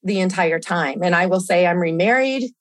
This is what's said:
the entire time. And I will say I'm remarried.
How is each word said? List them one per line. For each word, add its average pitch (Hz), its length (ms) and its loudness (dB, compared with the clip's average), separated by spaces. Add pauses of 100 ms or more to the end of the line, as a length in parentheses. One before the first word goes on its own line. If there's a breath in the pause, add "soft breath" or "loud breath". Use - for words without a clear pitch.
the 190 180 -2
entire 185 380 0
time. 165 440 -4
And 180 120 2
I 175 120 2
will 185 140 0
say 180 260 2
I'm 170 120 2
remarried. 233 680 0 (160)